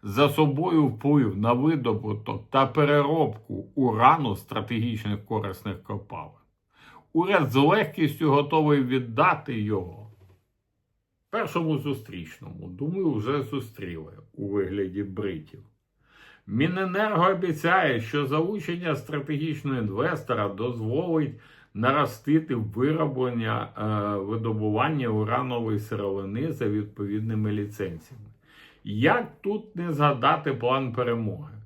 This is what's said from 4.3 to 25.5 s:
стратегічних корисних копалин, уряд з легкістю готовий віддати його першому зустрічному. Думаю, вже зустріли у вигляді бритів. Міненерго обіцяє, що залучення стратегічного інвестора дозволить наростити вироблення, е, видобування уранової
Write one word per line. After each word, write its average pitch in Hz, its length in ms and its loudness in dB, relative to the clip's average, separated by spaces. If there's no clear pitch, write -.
стратегічних 110 920 -4
корисних 101 580 -6
копалин, 90 480 -10
уряд 170 380 4
з 110 40 0
легкістю 156 720 4
готовий 147 540 4
віддати 127 760 0
його 101 500 -4
першому 165 480 -2
зустрічному. - 920 -8
Думаю, 156 440 -2
вже 127 300 -2
зустріли 90 720 -10
у 101 140 -8
вигляді 98 560 -2
бритів. 95 560 -8
Міненерго 180 800 2
обіцяє, 170 720 2
що 139 260 -2
залучення 170 680 -2
стратегічного 147 840 -4
інвестора 113 720 -2
дозволить 127 920 -2
наростити 135 840 2
вироблення, 123 1200 0
е, 104 400 0
видобування 113 920 0
уранової 113 720 0